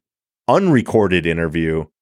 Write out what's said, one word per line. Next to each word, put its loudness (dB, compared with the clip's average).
unrecorded 2
interview, -2